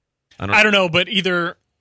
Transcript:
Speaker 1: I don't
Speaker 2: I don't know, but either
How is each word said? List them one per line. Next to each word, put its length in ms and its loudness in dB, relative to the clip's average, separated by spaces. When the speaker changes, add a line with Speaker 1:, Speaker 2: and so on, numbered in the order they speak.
Speaker 1:
I 80 -8
don't 80 -2
Speaker 2:
I 80 4
don't 100 2
know, 160 2
but 200 0
either 480 -2